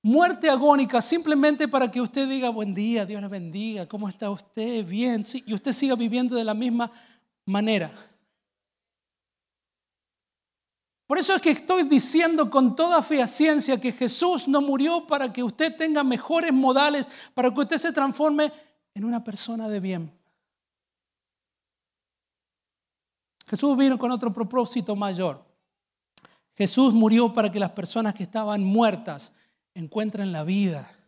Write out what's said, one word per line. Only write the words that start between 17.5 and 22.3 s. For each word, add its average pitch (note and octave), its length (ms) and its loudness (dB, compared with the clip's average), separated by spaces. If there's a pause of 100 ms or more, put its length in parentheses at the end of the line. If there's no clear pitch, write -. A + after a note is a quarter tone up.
que C#4+ 80 -2
usted D4 180 0
se E4+ 140 -2
transforme D4 600 0 (400)
en G3+ 120 -8
una A#3 180 -4
persona A3+ 460 -8
de G#3 100 -4
bien. F3+ 340 -6 (3250)